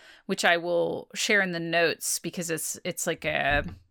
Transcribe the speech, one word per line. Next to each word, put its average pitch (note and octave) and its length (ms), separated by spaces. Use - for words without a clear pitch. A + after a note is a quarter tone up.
which F#3+ 180
I F3 120
will E3+ 580
share G#3 260
in F#3 100
the E3+ 80
notes E3 600
because E3 300
it's, - 360
it's - 220
like D#3+ 180
a C#3+ 400